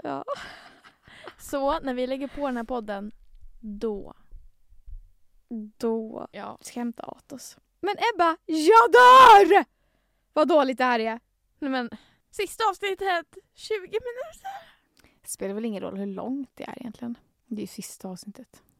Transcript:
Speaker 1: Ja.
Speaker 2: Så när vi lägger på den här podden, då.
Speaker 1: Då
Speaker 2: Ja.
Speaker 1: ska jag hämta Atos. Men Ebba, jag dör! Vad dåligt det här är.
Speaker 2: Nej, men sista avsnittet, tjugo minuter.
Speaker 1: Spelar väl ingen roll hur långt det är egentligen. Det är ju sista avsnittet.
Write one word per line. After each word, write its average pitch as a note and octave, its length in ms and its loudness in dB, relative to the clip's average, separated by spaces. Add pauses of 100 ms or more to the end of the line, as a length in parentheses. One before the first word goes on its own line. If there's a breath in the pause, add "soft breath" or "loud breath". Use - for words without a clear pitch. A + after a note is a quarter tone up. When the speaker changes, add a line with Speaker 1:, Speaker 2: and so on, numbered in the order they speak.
Speaker 1:
Ja. - 200 -8 (1120 loud breath)
Speaker 2:
Så C#4+ 420 -4
när C4+ 140 -8
vi B3+ 140 -4
lägger C4+ 200 -8
på C#4+ 200 -8
den B3 100 -6
här A#3 60 -8
podden, G#3 480 -10 (480)
då. G#3 540 -10 (1600)
Speaker 1:
Då A3+ 540 -8
Speaker 2:
Ja. G3+ 300 -16
Speaker 1:
ska - 180 -14
jag - 60 -8
hämta - 180 -12
Atos. - 540 -20 (220)
Men G4 160 -6 (180)
Ebba, E4+ 320 0
jag E4 460 4
dör! A#4 760 10 (680)
Vad D4+ 140 2
dåligt C4+ 300 2
det C4 60 -2
här A#3+ 160 0
är. A3+ 200 -6 (400)
Speaker 2:
Nej, C#4 120 -6
men B3 180 -6 (460 loud breath)
sista G#4+ 340 -6
avsnittet, F#4+ 680 -6 (160)
tjugo G#4+ 280 -8 (100)
minuter. B4+ 600 -10 (760 loud breath)
Speaker 1:
Spelar G3 280 -10
väl A3 120 -8
ingen G3+ 160 -8
roll G3 160 -10
hur G3+ 80 -8
långt A#3+ 480 -10
det - 100 -18
är - 160 -14
egentligen. A#3+ 380 -14 (280)
Det A3 100 -14
är G#3 80 -10
ju G3 40 -10
sista - 420 -16
avsnittet. - 540 -20 (160)